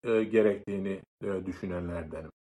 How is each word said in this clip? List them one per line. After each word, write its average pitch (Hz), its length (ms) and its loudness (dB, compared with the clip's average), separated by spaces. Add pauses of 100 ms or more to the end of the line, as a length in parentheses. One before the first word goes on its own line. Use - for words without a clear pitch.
e, 113 200 4
gerektiğini, 101 760 2 (220)
e, 95 240 -4
düşünenlerdenim. 85 840 -6 (120)